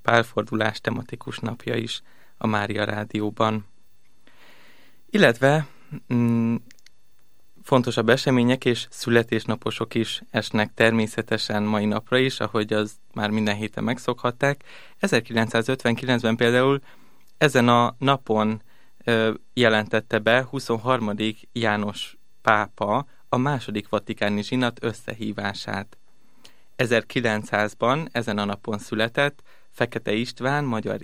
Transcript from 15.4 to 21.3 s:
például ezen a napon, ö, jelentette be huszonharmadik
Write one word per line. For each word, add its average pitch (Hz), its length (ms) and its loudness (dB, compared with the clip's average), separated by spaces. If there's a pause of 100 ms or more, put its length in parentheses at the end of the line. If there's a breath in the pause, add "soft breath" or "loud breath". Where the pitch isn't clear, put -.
például 123 440 4 (580 soft breath)
ezen 135 300 4
a 120 300 4
napon, 110 640 0 (420 soft breath)
ö, 113 300 2 (200)
jelentette 110 680 2
be 113 240 4
huszonharmadik 113 1080 -2